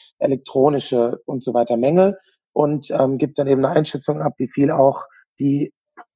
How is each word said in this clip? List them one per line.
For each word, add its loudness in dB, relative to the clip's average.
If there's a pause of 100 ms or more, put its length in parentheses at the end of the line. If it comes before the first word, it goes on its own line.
(200)
elektronische 0
und -8
so -4
weiter 0
Mängel 2 (340)
und, -2
ähm, 0
gibt -4
dann 0
eben 2
eine 0
Einschätzung -4
ab, -4
wie -4
viel 0
auch 2 (340)
die -2 (420)